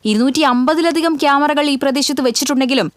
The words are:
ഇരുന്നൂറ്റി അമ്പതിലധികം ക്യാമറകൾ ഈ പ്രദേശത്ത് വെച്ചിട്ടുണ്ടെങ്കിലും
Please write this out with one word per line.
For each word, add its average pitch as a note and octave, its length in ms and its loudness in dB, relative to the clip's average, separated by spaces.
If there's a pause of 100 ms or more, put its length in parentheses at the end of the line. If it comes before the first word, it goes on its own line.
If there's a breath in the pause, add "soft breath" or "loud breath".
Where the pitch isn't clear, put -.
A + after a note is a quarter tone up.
ഇരുന്നൂറ്റി A#3+ 360 0
അമ്പതിലധികം D#4 760 0
ക്യാമറകൾ D4 480 0
ഈ C#4+ 180 0
പ്രദേശത്ത് C#4 400 -2
വെച്ചിട്ടുണ്ടെങ്കിലും B3+ 760 0